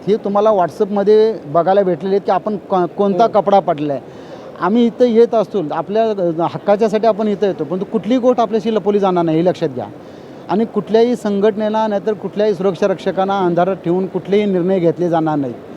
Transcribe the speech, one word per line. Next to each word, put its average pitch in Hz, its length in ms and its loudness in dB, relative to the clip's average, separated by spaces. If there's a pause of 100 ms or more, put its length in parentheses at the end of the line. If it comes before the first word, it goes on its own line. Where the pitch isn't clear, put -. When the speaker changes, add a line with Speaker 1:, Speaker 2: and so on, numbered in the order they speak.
Speaker 1:
हे 202 80 2
तुम्हाला 208 360 0
WhatsApp-मध्ये 208 840 2 (100)
बघायला 170 380 2
भेटलेले 185 320 0
आहेत 196 60 2
की 208 100 -2
आपण 202 260 -2
को-, 180 280 -2
कोणता 196 380 0
Speaker 2:
हो. 220 60 4
Speaker 1:
कपडा 196 300 4
पाठवला 151 340 -2
आहे. 127 80 -6 (600)
आम्ही 220 240 2
इथं 233 200 2
येत 233 300 4
असतो, 208 260 0 (100)
आपल्या 170 320 -2 (400)
हक्काच्यासाठी 202 640 0
आपण 214 200 0
इथं 208 200 0
येतो, 165 160 -2
परंतु 175 220 -4
कुठलीही 220 340 0
गोष्ट 247 220 2
आपल्याशी 220 340 0
लपवली 202 240 0
जाणार 180 240 2
नाही, 160 140 2
हे 170 80 2
लक्षात 165 240 0
घ्या. 123 180 -8 (600)
आणि 208 160 0
कुठल्याही 226 500 2
संघटनेला 214 720 0
नाहीतर 202 260 -2
कुठल्याही 208 400 -2
सुरक्षा 185 340 0
रक्षकांना 190 520 -2
अंधारात 180 360 2
ठेवून 180 320 -2
कुठलेही 190 380 0
निर्णय 190 340 0
घेतले 165 300 0
जाणार 160 260 0
नाहीत. 131 200 -4 (220)